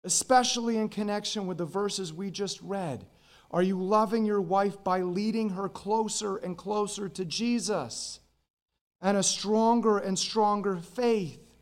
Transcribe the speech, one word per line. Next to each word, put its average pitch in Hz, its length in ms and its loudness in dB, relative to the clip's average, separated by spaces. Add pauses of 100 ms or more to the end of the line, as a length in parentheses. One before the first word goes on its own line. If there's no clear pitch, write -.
especially 240 720 2
in 214 120 0
connection 208 580 -4
with 180 120 -4
the 170 60 -2
verses 196 480 -4
we 190 180 -6
just 196 320 -6
read. 170 420 -6 (460)
Are 170 120 2
you 185 200 0
loving 214 420 4
your 208 160 2
wife 190 440 0
by 185 180 2
leading 208 480 0
her 190 180 -4
closer 208 680 -2
and 185 200 -6
closer 202 520 -4
to 185 160 -6
Jesus 190 960 -2 (840)
and 202 140 4
a 196 80 2
stronger 220 720 4
and 190 180 -2
stronger 208 600 2
faith 196 640 -2 (220)